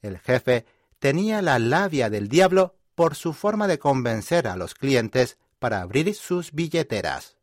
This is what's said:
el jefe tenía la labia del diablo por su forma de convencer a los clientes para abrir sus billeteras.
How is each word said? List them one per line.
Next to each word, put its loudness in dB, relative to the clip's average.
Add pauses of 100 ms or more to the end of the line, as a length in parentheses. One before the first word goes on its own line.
el -10
jefe 0 (320)
tenía 0
la 2
labia 0
del -4
diablo 4 (180)
por 2
su -6
forma -2
de 2
convencer 0
a -6
los -8
clientes 0 (220)
para -2
abrir -2
sus -6
billeteras. -4